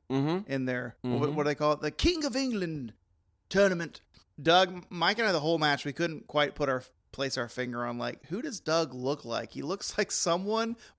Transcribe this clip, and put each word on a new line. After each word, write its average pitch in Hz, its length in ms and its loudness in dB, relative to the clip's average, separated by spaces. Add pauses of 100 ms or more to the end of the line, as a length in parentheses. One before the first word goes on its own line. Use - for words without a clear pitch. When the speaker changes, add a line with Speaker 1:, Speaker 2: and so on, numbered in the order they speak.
(100)
Speaker 1:
Mm-hmm. 151 420 0
Speaker 2:
in 131 140 -2
their, 123 340 -4
what, 123 120 -2 (160)
Speaker 1:
Mm-hmm. 147 80 -2
Speaker 2:
what 147 80 2
do 147 40 2
they 147 60 2
call 151 180 2
it? - 80 -2
The 151 100 -2
King 320 360 2
of 240 100 -2
England 180 560 -2 (560)
tournament. 185 540 2 (400)
Doug, 180 480 4
Mike 180 280 0
and 226 100 2
I, 190 40 4
the 160 80 2
whole 160 180 2
match, 147 280 2
we 139 80 -2
couldn't 165 320 -4
quite 147 280 2
put 143 140 0
our, 127 140 0 (300)
place 135 260 -2
our 120 100 -2
finger 120 380 -4
on, 120 120 -4
like, 120 280 -6
who 208 160 -6
does 254 180 -8
Doug 156 320 0
look 131 320 -2
like? 113 280 -4
He 135 100 -8
looks 175 340 -6
like 202 160 0
someone, 220 640 0 (220)